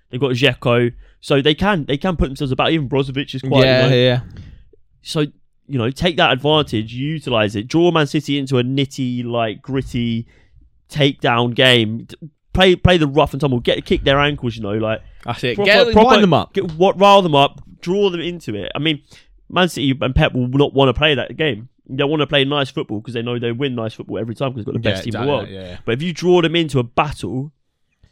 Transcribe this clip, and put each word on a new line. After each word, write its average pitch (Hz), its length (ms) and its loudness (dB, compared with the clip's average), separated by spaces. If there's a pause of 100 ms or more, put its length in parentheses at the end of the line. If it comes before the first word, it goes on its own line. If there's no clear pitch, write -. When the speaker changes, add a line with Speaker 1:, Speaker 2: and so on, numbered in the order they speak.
Speaker 1:
They've - 100 -8
got 131 120 0
Dzeko. 123 600 2 (280)
So 139 200 2
they 151 140 4
can, 190 300 0
they 143 120 -4
can 180 200 -4
put - 100 0
themselves 135 240 -6
about. 131 200 -2
Even 151 180 -2
Brozovic 139 460 -4
is 131 80 -10
quite, 135 220 2
Speaker 2:
Yeah, 131 200 4
Speaker 1:
you 135 60 2
know. 127 40 4
Speaker 2:
yeah, 123 80 4
yeah. 123 180 2 (840)
Speaker 1:
So, - 180 -4 (460)
you 139 100 -6
know, 117 140 -2
take 165 260 -4
that 160 140 2
advantage, 131 600 0
utilise 123 640 -2
it. 107 120 -6
Draw 170 240 2
Man 160 160 2
City 143 320 -4
into 135 180 -2
a 123 60 2
nitty, 131 640 -4
like, 117 360 -4
gritty 120 680 -4 (600)
takedown 123 640 0
game. 117 520 2
D-, - 100 -20 (380)
play, 185 220 4
play 180 220 4
the 151 100 2
rough 143 260 2
and 139 80 -6
tumble. 131 180 0
Get, - 260 -2
kick 175 180 -2
their 139 160 2
ankles, 135 360 -2
you 113 80 -12
know, 101 100 -6
like, 110 280 -4 (220)
Speaker 2:
That's 120 200 -10
it. 120 120 -2
Speaker 1:
proper, 202 140 0
Speaker 2:
Get, 220 240 4
Speaker 1:
proper 214 140 8
Speaker 2:
wind 214 160 6
them 175 100 6
up. 110 200 0
Speaker 1:
Get, 180 200 -4
wa-, 175 220 2
rile 202 260 6
them 160 140 2
up. 139 260 2 (200)
Draw 196 280 0
them 170 120 -6
into 160 340 -8
it. 101 200 -8
I - 40 -6
mean, 151 240 -2 (460)
Man 170 200 2
City 135 320 -2
and 127 140 0
Pep 156 180 2
will 123 140 -2
not 139 260 2
wanna 131 220 4
play 151 180 2
that 120 240 -6
game. 127 320 -4 (180)
They 131 160 -4
wanna 147 220 0
play 143 200 0
nice 139 260 -2
football 113 280 -8
'cause 117 140 -14
they 117 80 -6
know 120 160 -6
they 117 140 -4
win 127 240 -4
nice 110 180 -6
football - 240 -10
every 113 160 -6
time 135 180 -6
'cause 131 60 -10
they've 101 80 -8
got - 80 -6
the 123 60 -4
best 98 260 -4
Speaker 2:
Yeah, 117 60 -6
Speaker 1:
team 104 100 -6
in 135 60 -4
the 143 60 0
Speaker 2:
exactly 98 220 -6
Speaker 1:
world. 95 80 -14
Speaker 2:
that, 90 80 -14
yeah. 90 140 -14
Speaker 1:
But 113 80 -2
if 131 80 -4
you 175 120 -4
draw 180 280 2
them 160 140 0
into 156 240 0
a 120 40 2
battle, 135 720 -6 (580)